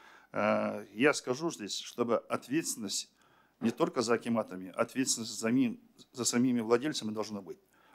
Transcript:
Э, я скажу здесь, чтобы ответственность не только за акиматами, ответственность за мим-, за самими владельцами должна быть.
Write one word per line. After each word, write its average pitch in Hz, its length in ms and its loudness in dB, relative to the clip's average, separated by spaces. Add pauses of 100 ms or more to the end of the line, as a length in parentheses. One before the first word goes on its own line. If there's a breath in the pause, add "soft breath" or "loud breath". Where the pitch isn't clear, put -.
(340 loud breath)
Э, 104 520 2 (100)
я 139 180 6
скажу 147 400 -2
здесь, 104 260 -8
чтобы 117 380 0
ответственность 120 920 -4 (520 soft breath)
не 113 100 2
только 156 320 0
за 113 120 2
акиматами, 104 600 -2
ответственность 117 640 -2
за 113 140 0
мим-, 123 260 2 (340)
за 120 120 -4
самими 120 360 4
владельцами 117 520 0
должна 107 280 -4
быть. 82 180 -14 (360 soft breath)